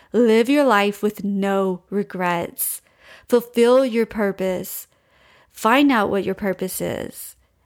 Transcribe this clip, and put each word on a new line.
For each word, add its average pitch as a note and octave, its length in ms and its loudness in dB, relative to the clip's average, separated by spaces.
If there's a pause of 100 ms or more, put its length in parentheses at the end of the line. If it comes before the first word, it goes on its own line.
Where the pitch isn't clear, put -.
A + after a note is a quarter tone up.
(120)
Live A3+ 360 4
your C#4+ 160 4
life G#3 380 2
with G#3 220 -4
no G3 680 -2
regrets. F3+ 920 -6 (460)
Fulfill A#3+ 560 4
your A3+ 220 0
purpose. F#3+ 800 -6 (640)
Find C#4 400 2
out A3 200 2
what G3 140 -2
your F#3+ 120 -4
purpose F#3 440 -6
is, - 560 -10 (300)